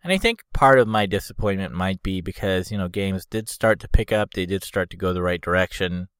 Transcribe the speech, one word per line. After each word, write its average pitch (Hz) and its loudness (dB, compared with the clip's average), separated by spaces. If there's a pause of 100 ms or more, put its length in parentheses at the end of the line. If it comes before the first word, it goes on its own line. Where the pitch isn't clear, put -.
And 175 0
I 190 2
think 233 0 (100)
part 135 8
of 117 6
my 107 2
disappointment 95 -4
might 92 -4
be 95 -2
because, 92 -4
you 104 -6
know, 92 -2
games 95 -4
did 110 -6
start 110 2
to - -16
pick - 2
up, 104 0
they 92 -2
did 92 -4
start 90 -4
to 87 -16
go 92 0
the 90 -2
right 90 -2
direction. 90 -2 (120)